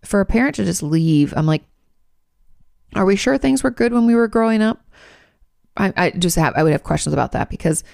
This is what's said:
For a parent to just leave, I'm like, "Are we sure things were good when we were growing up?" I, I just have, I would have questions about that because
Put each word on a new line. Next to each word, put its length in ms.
For 160
a 60
parent 300
to 100
just 180
leave, 540
I'm 80
like, 180
"Are 100
we 100
sure 220
things 260
were 80
good 220
when 120
we 80
were 140
growing 340
up?" 240
I, 180
I 160
just 240
have, 220
I 60
would 100
have 100
questions 300
about 180
that 180
because 440